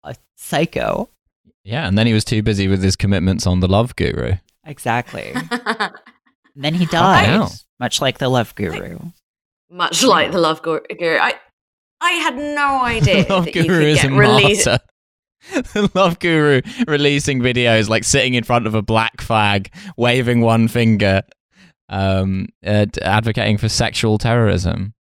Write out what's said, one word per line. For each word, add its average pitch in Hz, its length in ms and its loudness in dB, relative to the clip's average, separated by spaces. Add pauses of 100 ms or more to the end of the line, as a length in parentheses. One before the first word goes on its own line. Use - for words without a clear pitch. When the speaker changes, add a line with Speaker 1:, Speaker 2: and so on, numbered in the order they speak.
Speaker 1:
a - 100 -12 (220)
psycho. - 720 -4 (560)
Speaker 2:
Yeah, 117 220 -6
and 98 100 0
then 113 100 4
he 117 80 2
was 107 100 2
too 110 180 0
busy 101 260 0
with 95 140 2
his 95 140 2
commitments 95 500 0
on 92 140 2
The 92 80 2
Love 107 280 2
Guru. 62 380 -2 (300)
Speaker 1:
Exactly. 120 720 -6
Speaker 3:
<laughs> 247 60 -8 (1120)
Speaker 1:
And 135 80 -14
then 156 120 -2
he 175 100 0
Speaker 2:
Fucking 165 140 -2
Speaker 1:
died, 180 300 4
Speaker 2:
hell. 180 240 0 (280)
Speaker 1:
much 123 220 -4
like 131 160 -2
The 131 100 -2
Love 123 280 0
Guru. 85 420 -8 (720)
Speaker 3:
Much 175 320 -2
like 180 300 2
The 185 60 -2
Love 160 220 0
Gu-, 160 220 -4 (160)
Guru. 165 180 -2
I, - 160 0 (680)
I 349 120 0
had 320 260 -2
no 285 460 -2
idea 226 420 2
Speaker 2:
<laughs> - 20 -2
The 202 60 -2
Love 185 140 2
Speaker 3:
that - 80 -8
you 165 100 0
Speaker 2:
Guru 175 140 2
Speaker 3:
could 151 100 4
Speaker 2:
is 143 140 4
Speaker 3:
get 135 100 0
Speaker 2:
a - 20 -2
Speaker 3:
released. - 520 4
Speaker 2:
martyr. - 180 0 (680)
<laughs> 294 100 -2 (100)
The 208 220 0
Love 185 240 2
Guru 151 420 2 (260)
releasing 143 540 0
videos, 120 480 2
like, 113 160 0
sitting 127 300 0
in 120 100 -2
front 120 220 0
of 110 80 -4
a 107 80 0
black 110 400 -2
flag, 101 500 0 (240)
waving 120 460 2
one 113 260 2
finger, 104 540 2 (680)
um, 95 600 -2 (180)
uh, 104 180 2
d-, - 160 -6
advocating 107 560 0
for 110 140 -2
sexual 107 480 -2
terrorism. 98 840 0